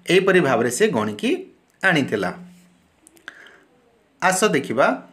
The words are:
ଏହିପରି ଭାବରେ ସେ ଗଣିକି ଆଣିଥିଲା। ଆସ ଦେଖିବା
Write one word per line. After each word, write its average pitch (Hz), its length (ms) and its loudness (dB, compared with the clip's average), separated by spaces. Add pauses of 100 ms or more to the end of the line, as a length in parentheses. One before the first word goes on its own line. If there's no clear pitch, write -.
(100)
ଏହିପରି 185 300 4
ଭାବରେ 123 300 2
ସେ 214 180 0
ଗଣିକି 151 580 -4 (380)
ଆଣିଥିଲା। 117 500 0 (1900)
ଆସ 185 220 2
ଦେଖିବା 165 580 0 (100)